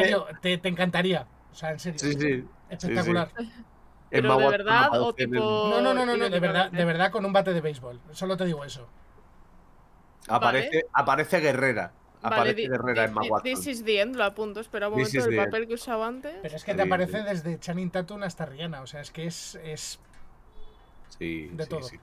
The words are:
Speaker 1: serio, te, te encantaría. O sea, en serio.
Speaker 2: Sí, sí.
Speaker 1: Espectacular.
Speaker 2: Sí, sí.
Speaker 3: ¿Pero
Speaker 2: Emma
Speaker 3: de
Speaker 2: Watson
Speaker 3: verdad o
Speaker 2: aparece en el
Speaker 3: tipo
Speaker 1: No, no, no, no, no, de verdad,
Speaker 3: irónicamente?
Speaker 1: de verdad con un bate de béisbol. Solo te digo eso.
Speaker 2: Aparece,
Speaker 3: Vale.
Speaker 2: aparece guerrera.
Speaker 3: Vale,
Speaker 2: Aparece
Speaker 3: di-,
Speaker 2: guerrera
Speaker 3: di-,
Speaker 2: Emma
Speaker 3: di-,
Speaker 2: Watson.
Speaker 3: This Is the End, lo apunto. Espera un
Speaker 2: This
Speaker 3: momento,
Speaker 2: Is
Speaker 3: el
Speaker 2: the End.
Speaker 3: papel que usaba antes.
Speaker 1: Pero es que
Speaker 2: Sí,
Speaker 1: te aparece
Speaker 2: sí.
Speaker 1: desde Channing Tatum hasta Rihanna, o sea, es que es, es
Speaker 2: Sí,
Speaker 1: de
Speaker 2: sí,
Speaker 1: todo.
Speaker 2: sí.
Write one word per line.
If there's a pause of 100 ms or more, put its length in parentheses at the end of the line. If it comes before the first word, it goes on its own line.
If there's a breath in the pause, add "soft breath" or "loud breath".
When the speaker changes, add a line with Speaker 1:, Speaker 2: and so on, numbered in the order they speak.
Speaker 1:
serio, (160)
te,
te
encantaría. (240)
O
sea,
en
serio.
Speaker 2:
Sí,
sí. (220)
Speaker 1:
Espectacular.
Speaker 2:
Sí,
sí. (460)
Speaker 3:
¿Pero
Speaker 2:
Emma
Speaker 3:
de
Speaker 2:
Watson (140)
Speaker 3:
verdad (200)
o
Speaker 2:
aparece
en
el
Speaker 3:
tipo
Speaker 1:
No,
no,
no,
no,
no,
de
verdad,
Speaker 3:
irónicamente?
Speaker 1:
de
verdad
con
un
bate
de
béisbol. (100)
Solo
te
digo
eso. (1400)
Speaker 2:
Aparece,
Speaker 3:
Vale.
Speaker 2:
aparece
guerrera. (280)
Speaker 3:
Vale,
Speaker 2:
Aparece
Speaker 3:
di-,
Speaker 2:
guerrera
Speaker 3:
di-,
Speaker 2:
Emma
Speaker 3:
di-,
Speaker 2:
Watson. (120)
Speaker 3:
This
Is
the
End,
lo
apunto.
Espera
un
Speaker 2:
This
Speaker 3:
momento,
Speaker 2:
Is
Speaker 3:
el
Speaker 2:
the
End.
Speaker 3:
papel
que
usaba
antes.
Speaker 1:
Pero
es
que
Speaker 2:
Sí,
Speaker 1:
te
aparece
Speaker 2:
sí.
Speaker 1:
desde
Channing
Tatum
hasta
Rihanna,
o
sea,
es
que
es,
es (1160)
Speaker 2:
Sí,
Speaker 1:
de
Speaker 2:
sí,
Speaker 1:
todo.
Speaker 2:
sí.